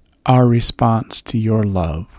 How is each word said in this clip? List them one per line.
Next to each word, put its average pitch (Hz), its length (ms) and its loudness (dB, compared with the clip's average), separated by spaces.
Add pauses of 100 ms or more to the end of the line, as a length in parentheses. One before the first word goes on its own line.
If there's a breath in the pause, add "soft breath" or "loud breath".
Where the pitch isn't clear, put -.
(260)
our 127 200 4
response 117 760 0
to - 160 -6
your 110 260 0
love 87 420 -4 (140 soft breath)